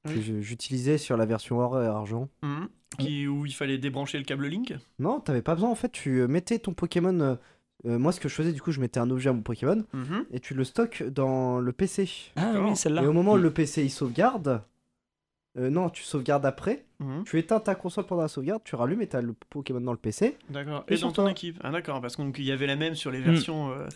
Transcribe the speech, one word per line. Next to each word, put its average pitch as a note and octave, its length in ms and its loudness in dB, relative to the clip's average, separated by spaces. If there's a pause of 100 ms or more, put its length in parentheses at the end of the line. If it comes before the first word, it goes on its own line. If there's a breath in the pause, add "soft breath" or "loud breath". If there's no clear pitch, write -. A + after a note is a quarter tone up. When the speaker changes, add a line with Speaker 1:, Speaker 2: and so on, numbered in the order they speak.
Speaker 1:
Que D3+ 80 -6
Speaker 2:
Oui. A2+ 120 -2
Speaker 1:
je, A2 160 -2
j'utilisais B2+ 560 -2
sur B2 200 0
la A2+ 80 4
version A2+ 340 0
or B2 220 2
et A#2 40 2
argent. A2 440 -2 (120)
Speaker 2:
Mhm. D3+ 280 -6 (300)
Qui, C#3+ 280 -2
où C#3+ 180 -2
il C#3 80 -6
fallait C3+ 240 -2
débrancher C#3 400 -4
le C#3 60 -4
câble C#3 240 -4
Link ? G3+ 260 -4 (240)
Speaker 1:
Non, A3+ 220 0
t'avais B2+ 220 0
pas E3 140 0
besoin. G3+ 140 2
En A#3+ 60 2
fait, A#3+ 160 -2
tu, C3 300 2
euh, B2 80 4
mettais F3 280 2
ton G3 160 -4
Pokémon, F3 460 2
euh, C3+ 160 2 (500 soft breath)
euh, A#2+ 140 2
moi, D#3 140 4
ce - 80 -8
que C#3+ 80 -2
je - 40 -4
faisais, D#3+ 200 0
du C#3 80 -6
coup, E3+ 100 -2
je C3+ 80 -2
mettais B2 220 0
un A#2+ 100 2
objet B2+ 180 2
à B2+ 40 4
mon A#2 80 0
Pokémon C#3+ 500 0
Speaker 2:
Mhm. C3+ 400 -4
Speaker 1:
et B2+ 80 -6
tu - 140 -10
le C3 100 0
stockes D#3 400 0
dans C3 560 2
le B2 140 0
P F#3+ 120 2
C. F#3+ 220 0 (300)
Speaker 3:
Ah G#3 160 2
Speaker 2:
D'accord. G3+ 160 4
Speaker 3:
oui, G3+ 80 2
celle-là. D#3 260 2
Speaker 1:
Et C#3 40 6
au D3+ 60 6
moment F#3 200 6
où G#3 40 8
Speaker 3:
Mm. F#3 40 8
Speaker 1:
le D#3+ 100 6
P D#3 140 2
C, D3+ 180 0
il C3+ 80 2
sauvegarde, C#3+ 720 0 (960)
euh, B2+ 100 0
non, E3+ 200 2
tu - 140 -10
sauvegardes C#3+ 420 0
après, G3 400 -2 (140)
Speaker 2:
Mhm. C#3+ 260 -6
Speaker 1:
tu - 120 -2
éteins F#3 220 2
ta G3+ 160 0
console F#3 320 -6
pendant F3 160 0
la D#3 40 0
sauvegarde, D3 380 -4
tu - 100 -6
rallumes C#3+ 280 0
et - 40 -2
t'as C3 140 -2
le A#2 140 -4 (160)
Pokémon C3+ 300 -6
dans B2 100 -2
le A#2 80 -4
P A2+ 120 -2
C. A#3 240 2 (140)
Speaker 2:
D'accord. C#3+ 380 -8
Speaker 1:
Et - 80 2
Speaker 2:
Et - 20 0
Speaker 1:
sur A#3+ 120 0
Speaker 2:
dans - 40 -4
ton G3+ 100 2
Speaker 1:
toi. G3 80 4
Speaker 2:
équipe. F3 320 -8
Ah C3 80 -4
d'accord, D#3 300 -4
parce B2 140 -6
qu'il C#3 280 -4
y C3+ 80 0
avait C3+ 140 0
la C#3 100 0
même D#3 200 0
sur D3+ 160 -4
les B2+ 80 -4
Speaker 3:
Mm. C3 40 -4
Speaker 2:
versions, D#3 480 4
euh, C3+ 240 -8